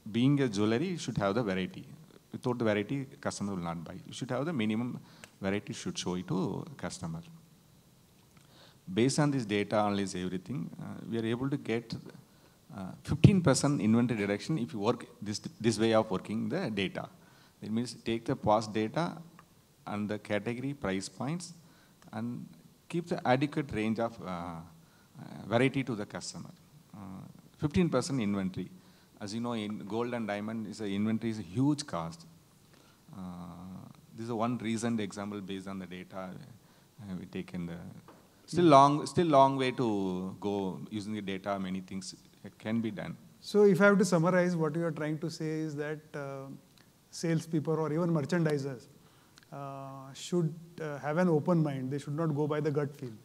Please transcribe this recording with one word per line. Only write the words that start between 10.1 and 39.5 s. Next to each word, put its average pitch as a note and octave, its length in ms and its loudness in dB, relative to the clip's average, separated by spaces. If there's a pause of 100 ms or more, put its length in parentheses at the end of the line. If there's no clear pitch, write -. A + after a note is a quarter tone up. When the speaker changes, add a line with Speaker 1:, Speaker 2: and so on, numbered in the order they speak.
Speaker 1:
everything, G#2+ 460 -6 (100)
uh, - 40 -10 (260)
we A2+ 80 -2
are A2+ 60 -2
able A#2+ 260 -2
to C#3+ 60 -2
get, A#2 380 -4 (840)
uh, F#2 160 -8 (100)
fifteen - 400 8
percent C#3 380 4
inventory A2+ 400 4
reduction G2+ 380 0
if A2+ 140 -4
you A2 60 -6
work A#2 280 0 (140)
this, G#2 200 -6 (200)
this A2 180 2
way A2+ 160 4
of A2 160 6
working G#2+ 380 -2
the D3 220 -2
data. G2 380 -2 (520)
It G#2+ 100 -8
means A#2 240 -2
take A2+ 300 -4
the C#3 100 -2
past A2 380 2
data A2 460 -2 (680)
and G#2 220 -4
the G#2+ 100 -4
category A#2 560 -4
price G2 340 -4
points D#3+ 440 -6 (600)
and A#2 320 -6 (440)
keep E3+ 180 -4
the E3+ 220 -4
adequate D3 440 2
range G#2+ 280 0
of, A2+ 200 -2
uh, E2+ 60 -10
uh, E2+ 360 -8 (840)
variety B2+ 380 2
to B2 100 -4
the G2+ 120 -6
customer. - 440 -12 (420)
Uh, - 60 -16 (580)
fifteen D#3 320 4
percent C3 320 0
inventory. F#2+ 500 -2 (500)
As G2+ 120 -10
you A2+ 80 -6
know, A#2+ 120 -2
in G#2+ 340 -4
gold A#2 280 -2
and A2+ 120 -4
diamond, G#2+ 400 -4
is G#2 140 -8
a, A2+ 60 -4
inventory G#2+ 440 0
is G#2+ 80 -4
a A2 40 -6
huge C3 440 0
cost. E2 400 -8 (880)
Uh, G2 40 -12 (960)
this A2+ 80 -10
is A#2 60 -6
a A#2+ 40 -2
one A#2 240 0
recent A2+ 400 0
example G#2 420 -6
based F#2+ 280 -8
on G2 100 -8
the F#2 80 -10
data, F#2 440 -12 (720)
uh, G2 200 -10
we F#2 60 -12
take F#2 280 -8
in F2 120 -6
the, E2+ 100 -8 (680)
still - 200 2
long, C#3+ 420 10
still F3 220 2
long C3+ 280 8